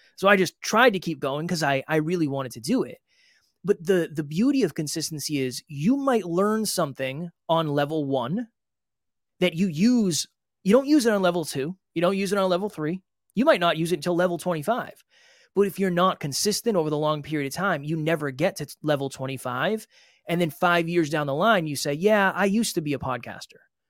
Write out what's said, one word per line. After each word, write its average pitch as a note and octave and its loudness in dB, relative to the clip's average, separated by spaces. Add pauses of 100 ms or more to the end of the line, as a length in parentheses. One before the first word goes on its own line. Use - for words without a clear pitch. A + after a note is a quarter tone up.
(180)
So F#3+ -2
I G3+ 4
just F3+ -2
tried A#3 4
to F#3+ -4
keep D#3 -6
going C#3+ -4
'cause E3+ -2
I, C#3 0
I D#3 0
really D#3+ 0
wanted C3+ -6
to - -14
do F#3 0
it. - -12 (640)
But F3+ 0
the, F3 2
the D3+ -6
beauty A3+ 0
of E3 -2
consistency D3+ -6
is B2+ -4
you D#3 0
might C4+ 0
learn G3+ 0
something C#3+ -4 (180)
on E3 2
level C#3+ 0
one C#3 -2 (920)
that F3+ 2
you F#3 0
use, F#3+ 2 (360)
you F#3+ 6
don't C4+ 6
use D4 6
it A3+ 4
on G3+ 2
level F3 2
two, D3 -4 (180)
you E3+ -2
don't F#3+ 2
use G3 -2
it G3+ 2
on F#3+ 2
level F#3 0
three, D#3+ -6 (340)
you A#3 2
might D4 6
not E3+ 2
use E3 -2
it F3+ 2
until F3 -2
level F3+ 2
twenty-five. F3 -4 (520)
But G3+ 4
if F#3 -6
you're F#3+ 2
not F3+ 2
consistent G3+ -2
over D#3 2
the D3+ 0
long D3+ -2
period D3 -4
of C3+ -10
time, F3+ -2
you D3+ -4
never D3+ -2
get D#3 -2
to D3+ -8
t-, - -14 (100)
level C#3 0
twenty-five. C3+ -4 (400)
And E3+ 0
then E3+ 2
five E3+ 2
years E3+ 0
down D3+ -2
the C#3 -2
line, F#3 2
you D3 -4
say, C#3+ -4
"Yeah, G3 4
I F#3 2
used G#3 0
to F3 0
be D3 -2
a B2+ -2
podcaster." A#2+ -8 (280)